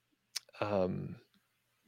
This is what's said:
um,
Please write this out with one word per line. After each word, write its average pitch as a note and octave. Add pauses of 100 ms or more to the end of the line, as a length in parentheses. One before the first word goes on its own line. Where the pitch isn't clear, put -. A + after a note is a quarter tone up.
(600)
um, G2+ (720)